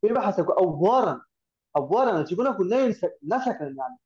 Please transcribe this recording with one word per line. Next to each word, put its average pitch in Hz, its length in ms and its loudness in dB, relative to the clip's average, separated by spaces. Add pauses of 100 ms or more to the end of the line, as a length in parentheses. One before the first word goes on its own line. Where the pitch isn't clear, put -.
بي 220 100 2
بحثه 214 300 0
كو 180 80 0
أوارن 180 680 2 (560)
أوارن 170 480 0
تقول 190 200 -2
لك 226 140 -2
نين 226 340 2
س-، - 120 -6 (160)
لا 220 180 -2
سكن 151 380 -4
يعني 127 280 -10